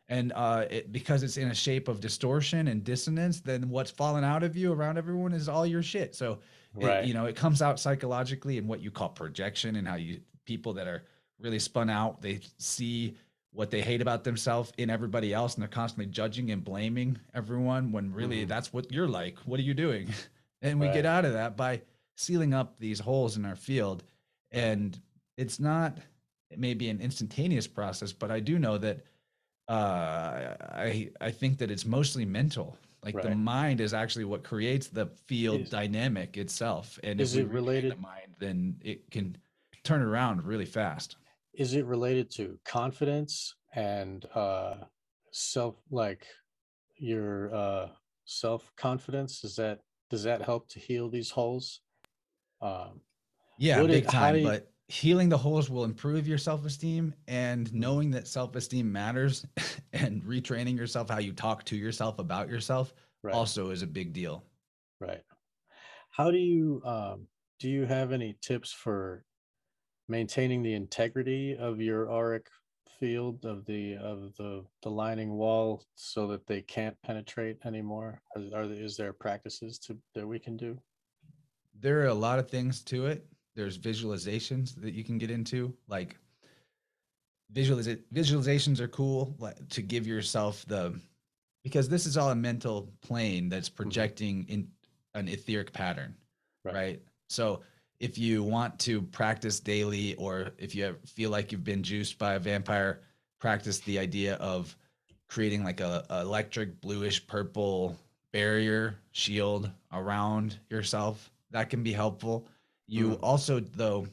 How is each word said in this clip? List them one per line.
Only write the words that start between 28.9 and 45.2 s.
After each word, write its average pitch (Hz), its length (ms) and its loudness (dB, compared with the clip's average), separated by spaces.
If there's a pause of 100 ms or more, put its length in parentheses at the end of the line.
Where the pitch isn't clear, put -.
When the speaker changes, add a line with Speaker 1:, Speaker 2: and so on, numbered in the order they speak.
Speaker 1:
uh, 82 880 0 (160)
I, 110 380 -2 (100)
I 113 120 -2
think 131 260 2
that 113 140 -2
it's 95 120 -4
mostly 131 420 2
mental. 104 520 0 (260)
Like, 104 200 -4
the 107 60 0
Speaker 2:
Right. 104 80 2
Speaker 1:
mind 127 440 2
is 107 140 2
actually 110 300 -2
what 101 180 -4
creates 123 440 0
the 104 200 -2 (180)
field 113 360 2
Speaker 2:
Is 92 100 -8
Speaker 1:
dynamic 104 640 0
itself. 101 640 -4
And 104 160 -2
Speaker 2:
is 127 160 2
Speaker 1:
if 110 40 4
we - 40 6
Speaker 2:
it 104 60 -2
Speaker 1:
retrain 110 60 -2
Speaker 2:
related 127 380 2
Speaker 1:
the - 40 -12
mind, 95 400 -14
then 92 460 -2
it - 260 -8
can 92 260 -4 (480)
turn 147 200 4
around 110 420 2
really 101 220 -2
fast. 98 480 -4 (400)
Speaker 2:
Is 127 180 0
it 143 120 2
related 123 520 2
to 90 280 -6
confidence 143 920 -2 (180)
and, 101 500 -4 (120)
uh, 95 400 0 (560)